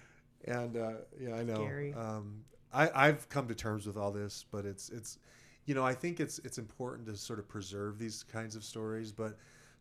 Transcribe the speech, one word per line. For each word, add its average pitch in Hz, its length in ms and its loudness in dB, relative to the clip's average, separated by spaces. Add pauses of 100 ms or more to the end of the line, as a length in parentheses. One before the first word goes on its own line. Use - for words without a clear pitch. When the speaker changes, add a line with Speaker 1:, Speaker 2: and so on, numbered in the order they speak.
(460)
Speaker 1:
and, 120 320 0
uh, 113 140 0 (280)
yeah, 120 160 -4
I 117 80 0
know. 113 140 2
Speaker 2:
Gary. 139 360 -2
Speaker 1:
Um, 107 500 -4 (300)
I, 151 160 8 (180)
I've 156 220 6
come 135 180 0
to 113 80 -2
terms 107 320 0
with 101 100 -4
all 101 140 2
this, 101 400 -4
but 101 140 -2
it's, 98 240 -6
it's, 110 280 -10 (480)
you 143 80 2
know, 131 100 4
I 127 100 6
think 170 260 0
it's, 156 200 0
it's - 180 -8
important 120 500 -6
to 107 100 -4
sort 110 220 -6
of 98 80 -6
preserve 101 500 -4
these 110 260 -4
kinds 110 320 -6
of 110 80 -8
stories. 110 480 -4
But 107 260 -2 (440)